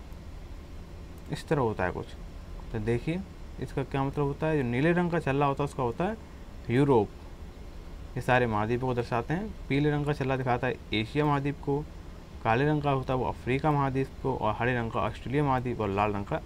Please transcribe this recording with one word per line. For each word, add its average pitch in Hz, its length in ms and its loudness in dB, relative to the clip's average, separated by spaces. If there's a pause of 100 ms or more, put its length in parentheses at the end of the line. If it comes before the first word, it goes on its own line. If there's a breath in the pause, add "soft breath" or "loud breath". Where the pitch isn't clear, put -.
(1300)
इस - 160 -6
तरह 147 140 4
होता 107 240 2
है 87 60 2
कुछ। - 140 -4 (680)
तो 117 100 -2
देखिए, 120 380 0 (420)
इसका 135 220 -4
क्या 135 200 0
मतलब 139 200 0
होता 139 240 0
है, 160 100 4
जो 127 120 2
नीले 135 240 4
रंग 175 180 2
का 170 80 2
छल्ला 139 260 2
होता 139 180 2
है, 143 60 0
उसका - 140 -2
होता 120 200 0
है 214 140 -2 (520)
यूरोप, 123 400 6 (1080)
ये 127 60 -4
सारे 123 260 6
महाद्वीपों 113 400 2
को 127 60 2
दर्शाते 120 400 0
हैं। 208 160 -2 (200)
पीले 147 220 4
रंग 147 140 2
का 147 80 2
छल्ला 135 240 0
दिखाता 127 300 2
है - 80 0 (180)
एशिया 113 320 2
महाद्वीप 143 360 0
को, 143 180 0 (640)
काले 120 220 4
रंग 151 160 4
का 143 100 2
होता 131 220 0
है 127 60 2
वो 120 60 0
अफ्रीका 135 460 0
महाद्वीप 135 360 2 (160)
को, 135 120 0
और 107 240 0
हरे 123 160 2
रंग 117 160 -2
का 117 80 -2
ऑस्ट्रेलिया 113 440 0
महाद्वीप 127 380 0
और 107 80 2
लाल 104 240 2
रंग 101 120 -4
का 160 200 -2